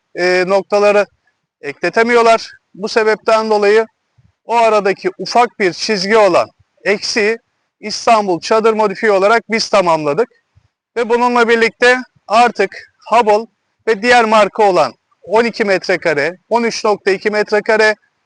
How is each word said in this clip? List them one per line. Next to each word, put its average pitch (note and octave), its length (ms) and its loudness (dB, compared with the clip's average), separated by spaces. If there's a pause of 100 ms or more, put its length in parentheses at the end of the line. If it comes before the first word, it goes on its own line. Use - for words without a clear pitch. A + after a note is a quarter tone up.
(140)
e, F3+ 320 0
noktaları G3+ 600 0 (540)
ekletemiyorlar. A3+ 920 0 (240)
Bu F#3+ 140 -10
sebepten A3 640 -2
dolayı G#3 360 2 (580)
o A3 120 -4
aradaki G#3 640 0
ufak A#3 400 -2
bir F#3 140 0
çizgi G3+ 440 -4
olan E3+ 320 2 (360)
eksiği G#3+ 540 -2 (420)
İstanbul G#3 600 -2
Çadır A3 320 0
Modifiye G#3+ 400 -2
olarak G3+ 380 2
biz G#3+ 180 -4
tamamladık. E3+ 600 0 (680)
Ve A3+ 120 -4
bununla A#3+ 400 0
birlikte A#3 500 2 (300)
artık G#3+ 680 -2 (140)
Hubble A3 380 2 (400)
ve A3 160 -2
diğer B3 220 4
marka G#3+ 380 2
olan E3+ 320 2 (280)
on G#3+ 220 0
iki A3 200 -4
metrekare, F3 760 -2 (100)
on A#3 140 -2
üç A3+ 220 -6
nokta G#3 260 -2
iki G3 200 -4
metrekare, G#3+ 640 0 (320)